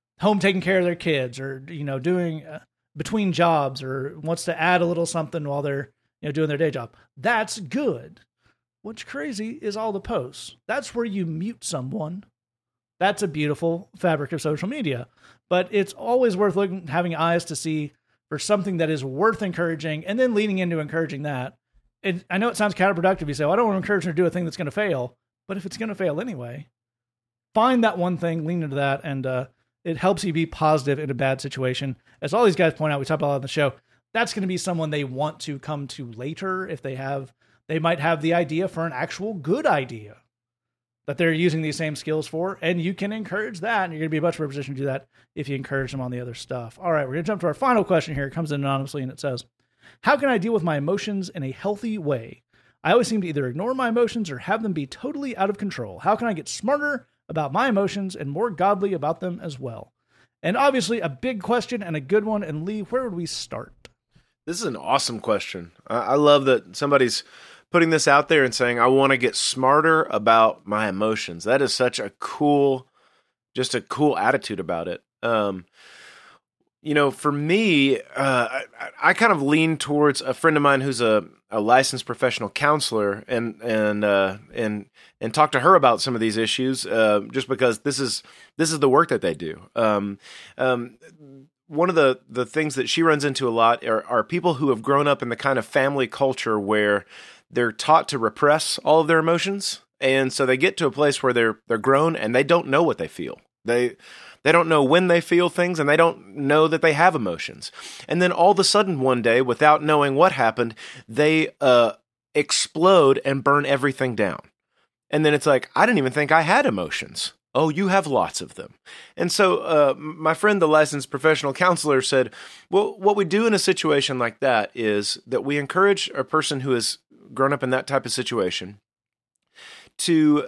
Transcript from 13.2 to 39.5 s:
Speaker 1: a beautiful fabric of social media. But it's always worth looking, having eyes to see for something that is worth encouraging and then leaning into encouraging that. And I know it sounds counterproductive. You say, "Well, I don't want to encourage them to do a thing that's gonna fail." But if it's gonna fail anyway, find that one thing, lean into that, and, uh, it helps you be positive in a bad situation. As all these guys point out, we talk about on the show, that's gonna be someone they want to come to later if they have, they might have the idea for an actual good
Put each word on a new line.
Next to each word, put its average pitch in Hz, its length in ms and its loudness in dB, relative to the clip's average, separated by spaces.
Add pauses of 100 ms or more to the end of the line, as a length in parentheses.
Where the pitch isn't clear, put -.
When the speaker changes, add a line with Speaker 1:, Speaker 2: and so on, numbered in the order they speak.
Speaker 1:
a 180 60 -2
beautiful 151 680 -2
fabric 160 360 -2
of 147 80 -4
social 151 260 -2
media. 165 400 -4 (420)
But 180 220 0
it's 196 220 0
always 233 420 0
worth 190 220 0
looking, 185 300 -4
having 165 280 -2
eyes 170 300 0
to 151 100 -10
see 156 380 -6 (340)
for 151 100 -8
something 196 400 0
that 160 120 0
is 139 160 -2
worth 175 360 -2
encouraging 165 640 -4
and 208 140 -4
then 254 140 2
leaning 208 240 0
into 170 220 -2
encouraging 151 420 -4
that. 135 340 -6 (480)
And 185 260 -6
I 185 80 -2
know 233 120 0
it - 80 -8
sounds 208 160 0
counterproductive. 185 560 0
You 143 40 -2
say, 143 120 -2
"Well, 160 80 2
I - 20 2
don't 233 120 2
want 196 80 0
to 185 100 -2
encourage 196 180 0
them 170 100 -4
to 170 80 0
do 180 40 4
a 165 40 2
thing 180 140 -4
that's 160 140 -8
gonna 147 120 -6
fail." 147 460 -4 (320)
But 190 80 -8
if 190 100 -10
it's - 120 -12
gonna 220 180 -8
fail 165 240 -2
anyway, 143 480 -10 (840)
find 233 320 4
that 185 120 0
one 175 200 0
thing, 165 260 -4
lean 170 200 -2
into 135 120 -6
that, 139 300 0
and, 135 200 -6
uh, 127 200 -4 (400)
it 165 100 -4
helps 190 300 0
you 170 80 -2
be 160 120 0
positive 151 540 0
in 147 100 -6
a 135 40 -2
bad 135 260 -2
situation. 131 560 -6 (260)
As 147 120 -6
all 240 100 4
these 196 140 4
guys 165 160 2
point 151 180 -4
out, 143 80 -2
we 135 60 -6
talk 151 140 -2
about 143 160 0
on 131 60 -4
the 135 60 -10
show, 143 280 0 (380)
that's 226 200 -2
gonna 190 140 -4
be 180 100 -2
someone 165 320 -4
they 147 160 -4
want 139 360 -6
to 143 180 -10
come 143 280 -10
to 123 240 -14
later 170 560 -8
if 143 140 -10
they 135 140 -8
have, 135 360 -8 (380)
they 160 100 -2
might 165 200 0
have 156 220 0
the 165 120 0
idea 170 340 -2
for 165 180 -6
an 165 60 -6
actual 170 420 -8
good 185 320 -2